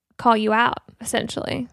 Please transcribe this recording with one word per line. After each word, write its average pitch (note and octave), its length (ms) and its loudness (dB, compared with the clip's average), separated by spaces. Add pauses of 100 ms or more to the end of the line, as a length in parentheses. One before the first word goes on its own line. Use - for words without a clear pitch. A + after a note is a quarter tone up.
(160)
call A#3 180 4
you G#3+ 200 2
out, A#3+ 260 2 (220)
essentially. - 720 -4